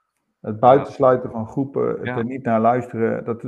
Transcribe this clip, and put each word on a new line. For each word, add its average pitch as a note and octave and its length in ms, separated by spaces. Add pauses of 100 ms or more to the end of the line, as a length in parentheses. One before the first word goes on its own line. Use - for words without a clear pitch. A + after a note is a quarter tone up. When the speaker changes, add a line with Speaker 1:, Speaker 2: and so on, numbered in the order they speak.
(400)
Speaker 1:
Het A2 140
Speaker 2:
Ja. G#2+ 60
Speaker 1:
buitensluiten B2+ 720
van A2+ 180
groepen, C3 400
het A#2 180
Speaker 2:
Ja. B2 100
Speaker 1:
er A#2 80
niet B2+ 180
naar A2+ 180
luisteren, A2+ 640
dat, A#2 240